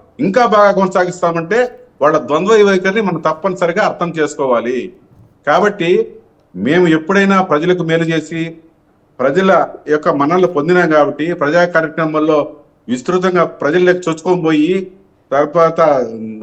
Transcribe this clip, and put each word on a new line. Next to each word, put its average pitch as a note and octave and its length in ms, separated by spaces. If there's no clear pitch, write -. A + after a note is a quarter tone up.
ఇంకా F#3+ 260
బాగా G#3 260
కొనసాగిస్తామంటే, F3+ 1040
వాళ్ళ D3 160
ద్వంద్వ E3+ 360
వైఖరిని G3 460
మనం F#3 200
తప్పనిసరిగా F3+ 640
అర్థం E3+ 260
చేసుకోవాలి. B2+ 840
కాబట్టి F#3 680
మేము D3+ 300
ఎప్పుడైనా F#3+ 560
ప్రజలకు E3+ 400
మేలు E3 220
చేసి, E3 520
ప్రజల E3 460
యొక్క D3+ 200
మన్ననలు D#3+ 380
పొందినాం. E3+ 440
కాబట్టి D3+ 440
ప్రజా E3 300
కార్యక్రమాల్లో D#3 840
విస్తృతంగా F3+ 560
ప్రజల్లోకి F3+ 540
చొచ్చుకొని E3 440
పోయి, D#3+ 500
తర్వాత D3+ 760